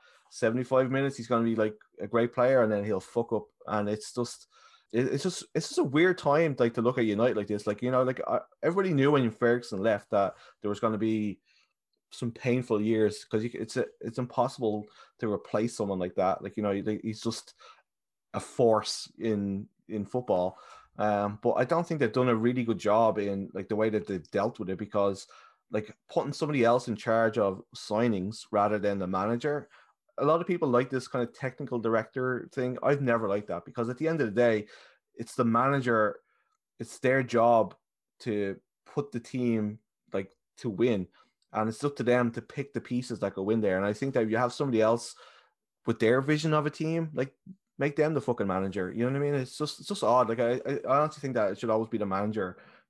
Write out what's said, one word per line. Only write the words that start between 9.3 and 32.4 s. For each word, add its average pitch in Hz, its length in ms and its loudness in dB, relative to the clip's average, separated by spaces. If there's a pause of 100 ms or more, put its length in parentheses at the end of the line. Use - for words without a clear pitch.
Ferguson 120 520 0
left 107 280 0
that 98 240 2 (280)
there 107 60 -4
was 104 120 -4
gonna 110 180 0
be 107 420 -2 (720)
some 120 180 -6
painful 120 500 -2
years, 107 440 2
'cause 110 200 -2
you, 120 100 -6
it's - 220 -8
a, 123 100 0 (140)
it's 113 180 -8
impossible 120 680 -2 (320)
to 110 140 -2
replace 107 440 -2
someone 98 220 -2
like 90 160 -4
that. 92 280 0
Like, 95 140 -12
you 107 60 -4
know, 101 100 0
he, 101 300 -4
he's 107 180 -6
just - 340 -8 (800)
a - 60 -4
force - 800 0
in, 101 500 -4 (200)
in 104 160 -6
football. 95 540 -2 (400)
Um, 104 440 0
but 117 100 2
I 131 120 2
don't 170 220 0
think 156 140 -4
they've 117 100 2
done 127 180 2
a 120 60 4
really 120 300 0
good 113 140 0
job 107 400 4
in, 98 340 -4
like, 95 160 -8
the 107 80 -2
way 110 140 2
that 104 160 -2
they've 92 240 -6
dealt 104 280 -2
with 92 120 -6
it, 92 80 -6
because, 101 480 -2 (440)
like, 107 240 -6 (140)
putting 147 240 -2
somebody 147 320 0
else 120 240 4
in 110 80 -4
charge 113 420 2
of 98 240 0 (140)
signings 107 760 -2
rather 104 280 2
than 101 200 0
the 92 80 -4
manager, 120 600 -2 (500)
a 139 60 0
lot 156 160 4
of 175 60 -8
people 175 220 0
like 127 220 2
this 127 180 -4
kind 123 180 -2
of 117 60 -12
technical 127 460 -6
director 117 720 -2